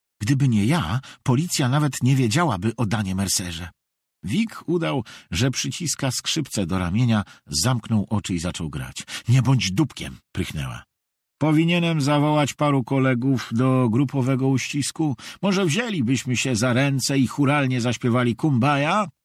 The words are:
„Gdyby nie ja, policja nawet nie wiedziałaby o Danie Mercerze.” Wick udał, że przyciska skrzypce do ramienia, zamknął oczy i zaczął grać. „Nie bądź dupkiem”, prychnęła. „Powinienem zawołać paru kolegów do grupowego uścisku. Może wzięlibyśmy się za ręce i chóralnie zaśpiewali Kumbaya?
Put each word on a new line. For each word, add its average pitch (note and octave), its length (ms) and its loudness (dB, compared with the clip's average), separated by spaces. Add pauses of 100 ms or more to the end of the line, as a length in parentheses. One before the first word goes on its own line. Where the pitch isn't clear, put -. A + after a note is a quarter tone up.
(220)
„Gdyby C3+ 260 2
nie G#2+ 180 2
ja, A#2+ 360 0 (220)
policja C#3 460 0
nawet C#3+ 340 0
nie C3 120 4
wiedziałaby A2+ 600 0
o B2+ 100 -2
Danie G2 300 -2
Mercerze.” F2+ 540 -4 (560)
Wick G3+ 400 -4
udał, D#3 380 -2 (280)
że A#2 200 0
przyciska C#3 600 -4
skrzypce - 540 -4
do F2+ 140 -2
ramienia, G#2+ 440 2 (240)
zamknął A2 640 0
oczy G2+ 240 -2
i E2+ 60 0
zaczął D#2+ 300 -4
grać. C2 340 -10 (260)
„Nie B2+ 120 6
bądź A2 300 2
dupkiem”, F#2 460 -4 (140)
prychnęła. C2+ 520 -6 (540)
„Powinienem E3 640 2
zawołać D3 520 2
paru C#3+ 300 0
kolegów C3 680 0
do B2+ 380 2
grupowego C3 580 0
uścisku. C3+ 680 -2 (260)
Może F#3+ 240 2
wzięlibyśmy C#3 720 0
się C3 180 0
za A#2+ 180 2
ręce C#3 460 2
i B2+ 80 4
chóralnie C3+ 540 0
zaśpiewali A#2+ 540 0
Kumbaya? D3 720 2 (180)